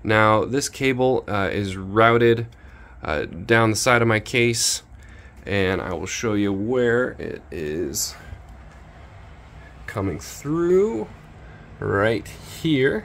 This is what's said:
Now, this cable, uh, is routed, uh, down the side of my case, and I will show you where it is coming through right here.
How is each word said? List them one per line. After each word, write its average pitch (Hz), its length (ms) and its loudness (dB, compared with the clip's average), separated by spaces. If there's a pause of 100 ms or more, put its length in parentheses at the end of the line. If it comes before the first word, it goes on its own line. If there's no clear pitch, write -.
Now, 107 440 4
this 139 240 -4
cable, 131 580 0
uh, 98 240 -2
is 98 240 -4
routed, 113 720 4 (560)
uh, 76 220 -2
down 113 460 2
the 107 40 -2
side 120 260 2
of 117 60 2
my 110 140 2
case, 120 640 0 (600)
and 95 360 0
I 65 120 -6
will 82 140 -6
show 107 280 -4
you 101 180 0
where 120 680 0
it - 220 -10 (100)
is 78 640 -6 (1700)
coming 95 340 -4
through 185 880 0 (720)
right 104 480 0 (320)
here. 156 420 2